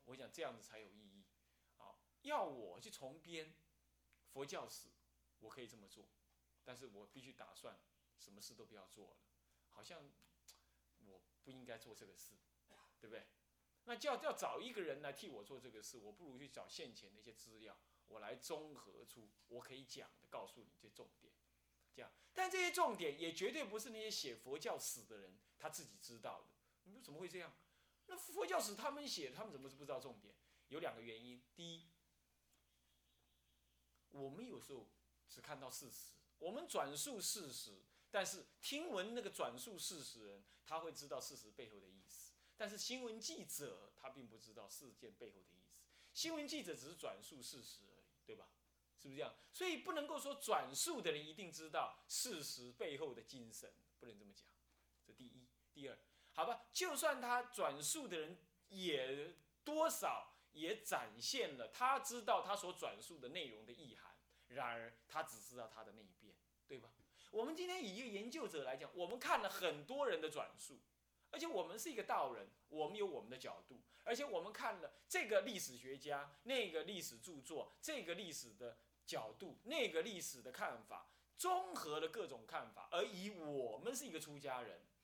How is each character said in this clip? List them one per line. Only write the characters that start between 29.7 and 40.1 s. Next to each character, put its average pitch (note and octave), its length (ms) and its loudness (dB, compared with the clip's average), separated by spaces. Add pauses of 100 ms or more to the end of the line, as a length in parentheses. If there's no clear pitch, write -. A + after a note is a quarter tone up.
不 C#3+ 80 -12
知 C#3+ 80 -2
道 C3 80 0
重 B2 180 -8
点？ G2+ 160 -18 (340)
有 C#3+ 120 -4
两 C3 160 0
个 A2+ 60 -8
原 A#2 200 -6
因。 B2 200 -12 (120)
第 E3+ 200 -8
一， E3 160 -16 (2250)
我 C3+ 200 -4
们 E3+ 120 -6
有 A3+ 160 -6
时 - 140 -10
候 A2 160 -8 (400)
只 - 140 -14
看 C#3+ 180 -6
到 C3+ 80 -4
事 B2 220 -6
实， - 240 -12 (240)
我 E3 120 0
们 D4 160 -2
转 D3 300 4
述 A3 240 0
事 F3 320 0
实； G#2 300 -8 (280)
但 G3 140 6
是 F3+ 220 -2 (160)
听 D4+ 260 0
闻 G#3+ 260 2
那 A#3+ 60 2
个 G3 80 0
转 B2+ 300 2
述 G3+ 200 -6
事 D#3 240 -2
实 A2 260 -8